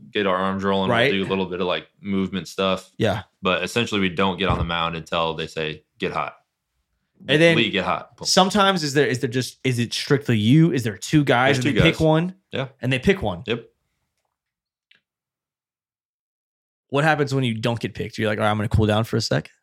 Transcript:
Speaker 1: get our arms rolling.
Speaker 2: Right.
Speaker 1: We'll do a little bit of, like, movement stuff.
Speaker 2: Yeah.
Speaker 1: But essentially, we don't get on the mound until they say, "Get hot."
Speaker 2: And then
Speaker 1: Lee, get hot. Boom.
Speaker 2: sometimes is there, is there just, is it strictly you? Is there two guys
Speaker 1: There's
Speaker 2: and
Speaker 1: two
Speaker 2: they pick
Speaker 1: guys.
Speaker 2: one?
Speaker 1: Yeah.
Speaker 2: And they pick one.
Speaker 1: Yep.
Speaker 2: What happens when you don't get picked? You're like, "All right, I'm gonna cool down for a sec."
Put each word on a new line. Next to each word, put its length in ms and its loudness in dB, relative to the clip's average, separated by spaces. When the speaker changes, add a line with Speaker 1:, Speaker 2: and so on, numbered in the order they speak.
Speaker 1:
get 160 0
our 80 2
arms 260 -2
rolling. 300 0
Speaker 2:
Right. 200 2
Speaker 1:
We'll 120 -2
do 40 -8
a 20 -4
little 160 -2
bit 140 -6
of, 60 -2
like, 220 -4
movement 460 -4
stuff. 420 -4
Speaker 2:
Yeah. 240 -2
Speaker 1:
But 220 0
essentially, 360 -2
we 100 0
don't 280 0
get 100 -2
on 100 0
the 60 -2
mound 300 -4
until 400 -4
they 140 -8
say, 340 -8
"Get 140 -4
hot." 240 -6
Speaker 2:
And 160 4
then 140 6
Speaker 1:
Lee, 140 2
get 140 -2
hot. 320 -6
Boom. 100 -10
Speaker 2:
sometimes 580 2
is 100 -4
there, 140 4
is 100 -2
there 120 -4
just, 340 -4
is 160 0
it 120 -2
strictly 460 0
you? 340 6
Is 120 -2
there 120 -4
two 280 0
guys 320 2
Speaker 1:
There's 100 -2
Speaker 2:
and 80 0
Speaker 1:
two 60 2
Speaker 2:
they 100 6
pick 80 -2
Speaker 1:
guys. 80 2
Speaker 2:
one? 280 2
Speaker 1:
Yeah. 160 -6
Speaker 2:
And 120 -2
they 80 -2
pick 220 2
one. 240 -6
Speaker 1:
Yep. 220 -6
Speaker 2:
What 140 0
happens 300 2
when 100 0
you 100 0
don't 260 -2
get 140 -6
picked? 240 -8
You're 100 0
like, 100 -2
"All 60 -2
right, 60 2
I'm 60 0
gonna 120 -2
cool 180 4
down 180 2
for 120 -4
a 40 2
sec." 300 -2